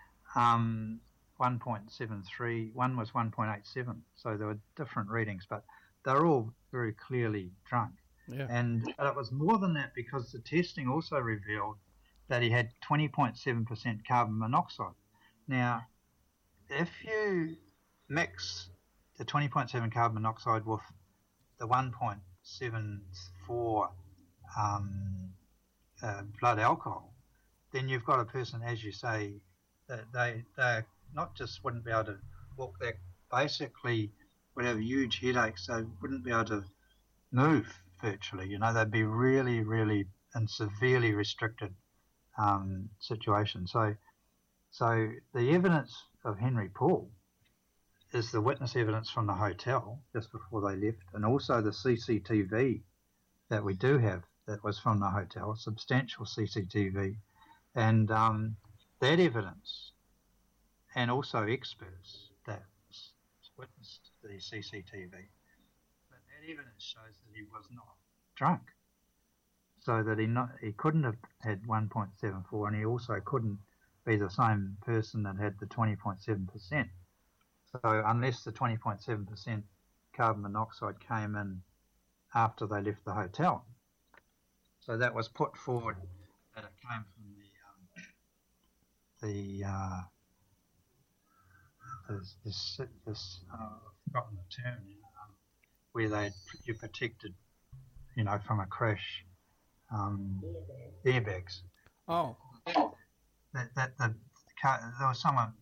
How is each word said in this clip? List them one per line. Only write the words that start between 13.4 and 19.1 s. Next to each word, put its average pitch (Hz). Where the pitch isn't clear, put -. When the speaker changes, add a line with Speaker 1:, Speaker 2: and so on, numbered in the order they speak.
Speaker 1:
percent 110
carbon 113
monoxide. 113
Now, 123
if 151
you 196
mix -